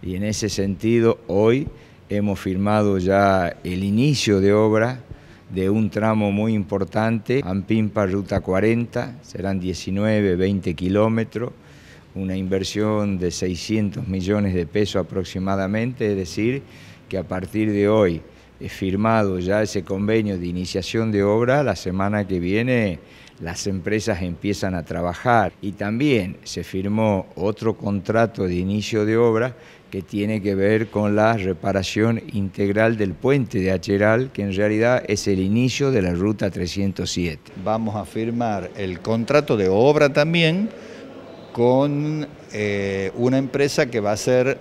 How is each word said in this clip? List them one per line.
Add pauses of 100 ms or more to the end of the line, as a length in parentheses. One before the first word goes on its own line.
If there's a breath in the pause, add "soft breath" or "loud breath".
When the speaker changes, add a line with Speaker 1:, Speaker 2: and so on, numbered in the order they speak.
Speaker 1:
Y
en
ese
sentido,
hoy (400 loud breath)
hemos
firmado
ya
el
inicio
de
obra (520 loud breath)
de
un
tramo
muy
importante,
Ampimpa
Ruta
cuarenta,
serán
diecinueve,
veinte
kilómetros, (640 loud breath)
una
inversión
de
seiscientos
millones
de
pesos
aproximadamente,
es
decir, (440 loud breath)
que
a
partir
de
hoy, (380 loud breath)
eh,
firmado
ya
ese
convenio
de
iniciación
de
obra,
la
semana
que
viene (400 loud breath)
las
empresas
empiezan
a
trabajar.
Y
también
se
firmó
otro
contrato
de
inicio
de
obra (360 loud breath)
que
tiene
que
ver
con
la
reparación (120)
integral
del
puente
de
Acheral,
que
en
realidad
es
el
inicio
de
la
ruta
trescientos
siete. (120)
Speaker 2:
Vamos
a
firmar
el
contrato
de
obra
también (840 loud breath)
con, (240)
eh,
una
empresa
que
va
a
hacer